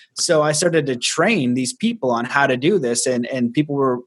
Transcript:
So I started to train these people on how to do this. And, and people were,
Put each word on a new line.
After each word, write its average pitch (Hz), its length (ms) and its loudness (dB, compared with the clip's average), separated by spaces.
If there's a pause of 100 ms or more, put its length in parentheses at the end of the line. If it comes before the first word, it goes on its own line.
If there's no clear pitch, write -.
(200)
So 156 220 2
I 151 100 2
started 160 360 0
to 127 100 -2
train 160 560 0
these 127 180 -2
people 220 400 -2
on 117 140 -2
how 139 220 2
to 127 100 2
do 170 220 2
this. 120 280 -2
And, 123 200 0
and 123 260 -2
people 151 220 0
were, 131 320 0